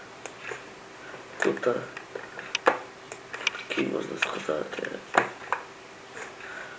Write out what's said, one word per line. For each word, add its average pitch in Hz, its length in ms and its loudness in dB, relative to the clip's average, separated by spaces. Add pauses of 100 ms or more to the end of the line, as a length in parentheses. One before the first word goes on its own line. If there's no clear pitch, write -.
(1400)
тут, - 280 4
е, 120 80 8 (1900)
такий, - 180 4
можна - 340 0
сказати, - 720 2 (1900)